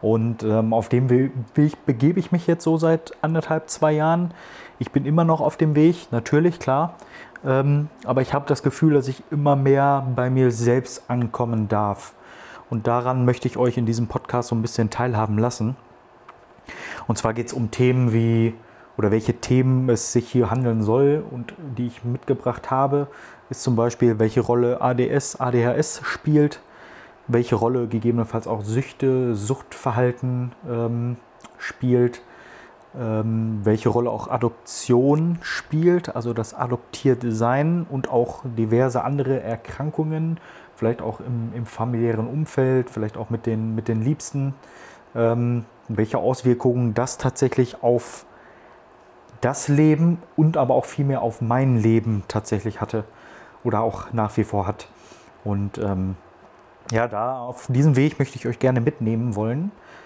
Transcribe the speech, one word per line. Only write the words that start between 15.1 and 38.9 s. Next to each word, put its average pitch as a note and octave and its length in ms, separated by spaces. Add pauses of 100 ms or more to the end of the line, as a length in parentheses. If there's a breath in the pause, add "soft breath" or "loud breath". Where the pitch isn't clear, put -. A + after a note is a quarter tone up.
lassen. A#2+ 400 (1300 loud breath)
Und A2+ 120
zwar A2+ 160
geht's A#2 180
um A#2 180
Themen B2 440
wie, A2+ 400 (420 loud breath)
oder G#2 140
welche A2 240
Themen B2+ 560
es - 240
sich A#2 160
hier A#2+ 200
handeln A#2 320
soll C#3 480
und B2 220 (240)
die B2 120
ich - 160
mitgebracht A#2+ 680
habe, C#3 380 (420 loud breath)
ist - 120
zum B2 140
Beispiel, A#2 420
welche A2+ 220
Rolle A#2+ 400
A B2+ 140
D A#2+ 160
S, - 280
A B2+ 120
D A#2+ 160
H A#2+ 80
S - 300
spielt, D3+ 580 (680 loud breath)
welche A#2+ 220
Rolle A#2 320
gegebenenfalls A2+ 640
auch G#2+ 140
Süchte, B2+ 720
Suchtverhalten, B2 1120 (180)
ähm, A#2+ 480 (420)
spielt, B2 640 (760 loud breath)
ähm, A2+ 640
welche A2 260
Rolle A#2+ 220
auch A2 160
Adoption C#3 1120
spielt, E3+ 760
also A#2 160
das A2+ 220
Adoptiertsein B2 1300
und C3 220
auch B2 340
diverse A#2 600